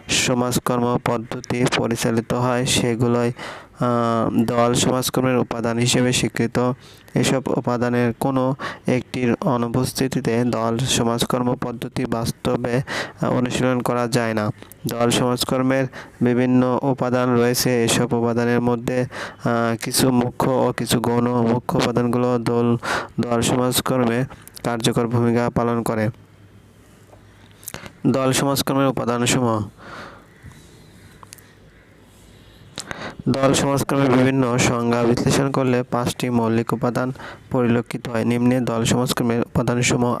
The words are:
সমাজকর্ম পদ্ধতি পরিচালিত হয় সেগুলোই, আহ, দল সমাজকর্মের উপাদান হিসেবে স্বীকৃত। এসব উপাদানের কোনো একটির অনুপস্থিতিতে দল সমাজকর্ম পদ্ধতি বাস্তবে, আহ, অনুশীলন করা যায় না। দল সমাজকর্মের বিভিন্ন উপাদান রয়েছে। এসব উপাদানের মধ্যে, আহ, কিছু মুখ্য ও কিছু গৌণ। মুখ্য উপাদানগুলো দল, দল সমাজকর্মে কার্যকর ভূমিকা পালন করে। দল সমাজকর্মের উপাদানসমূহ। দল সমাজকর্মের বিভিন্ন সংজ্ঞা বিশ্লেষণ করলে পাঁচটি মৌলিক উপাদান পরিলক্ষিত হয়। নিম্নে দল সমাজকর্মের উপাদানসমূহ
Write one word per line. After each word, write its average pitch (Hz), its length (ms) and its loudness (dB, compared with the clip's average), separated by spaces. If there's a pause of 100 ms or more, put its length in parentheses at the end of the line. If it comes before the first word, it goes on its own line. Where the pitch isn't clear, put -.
সমাজকর্ম 123 1000 0
পদ্ধতি 123 600 -2 (120)
পরিচালিত 117 560 -2
হয় 123 320 0
সেগুলোই, 120 680 0 (480)
আহ, 117 680 2
দল 120 280 2
সমাজকর্মের 127 640 0
উপাদান 117 400 -2
হিসেবে 123 360 2
স্বীকৃত। 120 580 0 (440)
এসব 131 260 2 (160)
উপাদানের 120 600 0
কোনো 135 360 0 (320)
একটির 123 540 0
অনুপস্থিতিতে 120 1000 0
দল 113 340 0
সমাজকর্ম 123 760 0
পদ্ধতি 123 500 -6
বাস্তবে, 120 720 -2
আহ, - 520 -4
অনুশীলন 127 500 0
করা 120 280 0
যায় 117 260 0
না। 107 180 -2 (360)
দল 120 220 2
সমাজকর্মের 131 760 0 (360)
বিভিন্ন 127 600 4
উপাদান 127 480 0
রয়েছে। 120 540 2
এসব 117 300 0
উপাদানের 117 480 2
মধ্যে, 123 400 0
আহ, 117 800 -2
কিছু 131 300 0
মুখ্য 123 380 0
ও 123 280 2
কিছু 120 220 0
গৌণ। 120 280 0 (140)
মুখ্য 117 360 0
উপাদানগুলো 123 600 0
দল, 120 380 2 (420)
দল 117 220 0
সমাজকর্মে 123 840 0 (380)
কার্যকর 120 440 0
ভূমিকা 120 420 2
পালন 117 340 0
করে। 110 260 0 (2000)
দল 131 240 2
সমাজকর্মের 139 560 0
উপাদানসমূহ। 120 800 0 (3500)
দল 135 240 4
সমাজকর্মের 139 560 0
বিভিন্ন 127 480 4
সংজ্ঞা 120 460 2
বিশ্লেষণ 139 480 2
করলে 127 320 2
পাঁচটি 123 460 -2
মৌলিক 117 440 0
উপাদান 123 400 -2 (380)
পরিলক্ষিত 120 580 0
হয়। 113 160 0
নিম্নে 123 360 2
দল 113 220 -2
সমাজকর্মের 120 580 0
উপাদানসমূহ 123 800 0